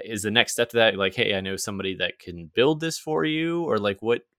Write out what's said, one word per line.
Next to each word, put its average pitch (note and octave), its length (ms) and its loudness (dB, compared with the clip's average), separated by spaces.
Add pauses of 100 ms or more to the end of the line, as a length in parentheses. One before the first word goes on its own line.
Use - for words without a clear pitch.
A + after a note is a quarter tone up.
is G#2+ 200 -6
the G#2 80 0
next A#2 200 2
step A#2 200 0
to A#2 60 0
that, A2 200 6
like, F#2+ 180 0
"Hey, G#2 180 2
I F#2+ 60 0
know F#2+ 160 -4
somebody F#2+ 400 -6
that F2+ 240 -6
can E2+ 340 -14
build D3+ 280 4
this E3 180 -6
for D#3+ 240 -2
you," E3 400 -2
or, B2 160 0
like, G2+ 220 -2
what, A2+ 220 0 (160)